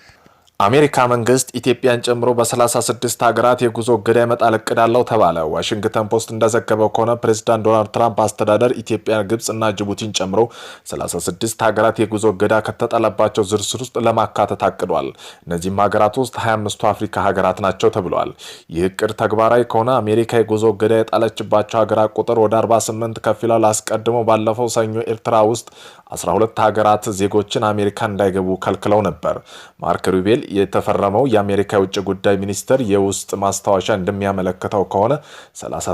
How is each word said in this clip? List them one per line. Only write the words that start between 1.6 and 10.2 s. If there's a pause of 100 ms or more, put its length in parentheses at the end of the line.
ጨምሮ
በሠላሳ
ስድስት
ሀገራት
የጉዞ
እገዳ
የመጣል
እቅድ
አለው
ተባለ። (100)
ዋሽንግተን
ፖስት
እንደዘገበው
ከሆነ
ፕሬዝዳንት
ዶናልድ
ትራምፕ
አስተዳደር
ኢትዮጵያ፣
ግብጽ
እና
ጅቡቲን
ጨምሮ (440)